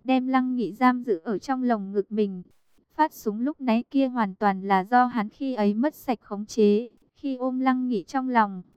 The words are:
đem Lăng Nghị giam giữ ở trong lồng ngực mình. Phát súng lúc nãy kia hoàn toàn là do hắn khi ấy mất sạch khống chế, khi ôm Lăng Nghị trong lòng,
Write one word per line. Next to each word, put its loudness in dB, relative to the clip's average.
đem 0
Lăng 0
Nghị -4
giam 2
giữ -2
ở -4
trong -4
lồng -2
ngực -2
mình. -2
Phát 0
súng -6
lúc -4
nãy 2
kia 2
hoàn -2
toàn -2
là 2
do 4
hắn -2
khi -6
ấy 2
mất -2
sạch -4
khống -8
chế, 4
khi -6
ôm -4
Lăng 2
Nghị -2
trong -4
lòng, 0